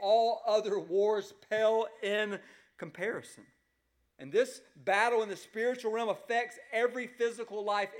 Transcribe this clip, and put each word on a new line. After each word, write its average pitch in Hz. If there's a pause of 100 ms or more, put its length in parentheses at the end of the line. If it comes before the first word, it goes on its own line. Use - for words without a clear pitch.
all 226
other 208
wars 196 (160)
pale 220 (160)
in 202 (400)
comparison. 170 (760)
And 135
this 247 (220)
battle 220
in 208
the 190
spiritual 233
realm 226
affects 233 (140)
every 240
physical 226
life 202